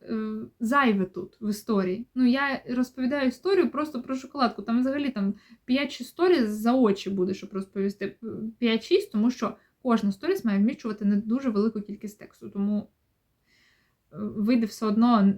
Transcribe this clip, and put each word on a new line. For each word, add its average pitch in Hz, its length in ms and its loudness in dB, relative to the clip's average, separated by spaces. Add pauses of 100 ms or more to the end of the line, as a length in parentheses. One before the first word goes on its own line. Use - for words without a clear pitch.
е, 214 320 -6 (260)
зайве 226 440 2
тут 185 360 -10
в 214 100 -4
історії. 202 640 -2
Ну, 254 120 2
я 269 420 0
розповідаю 254 600 0
історію 349 420 2
просто 285 320 -6
про 262 120 -6
шоколадку. 262 480 -2
Там 226 180 0
взагалі 269 300 -2
там 196 240 -2 (300)
п'ять-шість 277 460 -2
сторіс 330 380 4
за 214 240 2
очі 214 380 4
буде, 190 240 -2
щоб - 180 -12
розповісти, 196 720 -6
е, - 20 -12 (320)
п'ять-шість, 226 540 0
тому 220 180 2
що - 260 -6 (260)
кожна 220 300 2
сторіс 359 320 -2
має 202 140 2
вміщувати 214 460 0
не 202 120 2
дуже 233 340 -2
велику 214 300 0
кількість 202 380 -14
тексту. - 320 -20
Тому, 202 280 -2
е, - 1400 -20
вийде 214 480 0
все 214 200 -6
одно 214 520 6